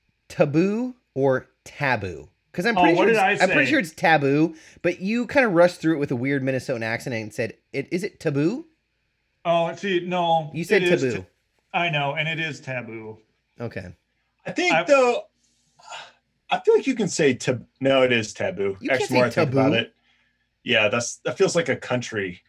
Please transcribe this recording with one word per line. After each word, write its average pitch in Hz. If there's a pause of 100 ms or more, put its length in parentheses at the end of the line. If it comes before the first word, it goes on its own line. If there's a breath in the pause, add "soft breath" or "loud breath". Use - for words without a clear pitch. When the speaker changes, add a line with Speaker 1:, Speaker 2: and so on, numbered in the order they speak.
(280)
Speaker 1:
taboo 190 (200)
or 135 (160)
taboo? 101 (240)
'Cause 175
I'm 226
Speaker 2:
Oh, 180
Speaker 1:
pretty 165
Speaker 2:
what 185
Speaker 1:
sure 226
Speaker 2:
did 196
Speaker 1:
it's, -
Speaker 2:
I 180
Speaker 1:
I'm 190
pretty 151
Speaker 2:
say? 120
Speaker 1:
sure 285
it's 165
taboo, 151 (280 loud breath)
but 175
you 220
kinda 262
rushed 175
through 160
it 143
with 143
a 135
weird 135
Minnesotan 131
accent 117
and 107
said, 113 (180)
"It, 139
is 175
it -
taboo?" 160 (800)
Speaker 2:
Oh, 170
see, 185
no, 170
Speaker 1:
You 160
said 190
Speaker 2:
it 175
is - (140)
Speaker 1:
taboo. 95 (500)
Speaker 2:
ta-, 190
I 170
know, 143
and 156
it 160
is 156
taboo. 113 (420)
Speaker 1:
Okay. 95 (500)
Speaker 3:
I -
think, 349
Speaker 2:
I 330
Speaker 3:
though, 254 (1200 loud breath)
I 180
feel 453
like -
you 254
can 208
say 143
tab-, 113 (140)
no, 135
it 127
is 113
taboo. 98
Speaker 1:
You 113
can't 131
Speaker 3:
Actually, -
the 131
more 123
Speaker 1:
say 170
Speaker 3:
I -
think 127
about 135
Speaker 1:
taboo. 113
Speaker 3:
it. 117 (720)
Yeah, 110
that's, 113
that -
feels 190
like 170
a 120
country. 107